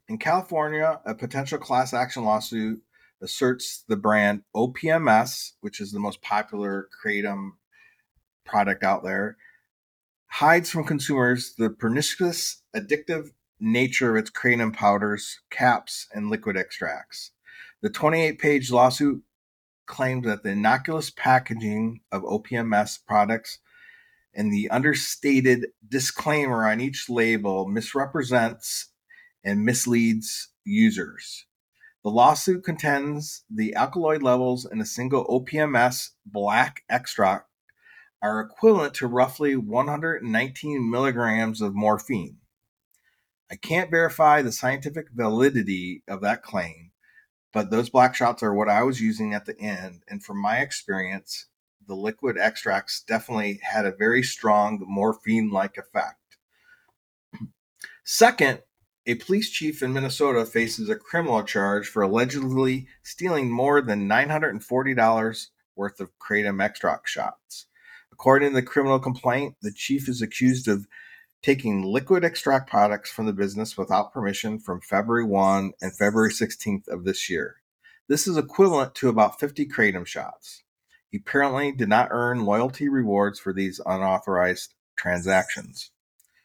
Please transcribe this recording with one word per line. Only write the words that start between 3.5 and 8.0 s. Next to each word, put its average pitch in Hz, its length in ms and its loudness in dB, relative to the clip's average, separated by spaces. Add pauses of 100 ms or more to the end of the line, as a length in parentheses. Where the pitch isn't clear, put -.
the 107 120 -2
brand 104 460 2 (100)
O 113 140 0
P 143 200 -6
M 160 200 2
S, 117 520 2
which 104 180 -12
is 101 140 -12
the 101 80 -6
most 101 220 -6
popular 101 680 -6 (160)
Kratom 101 460 -4 (960)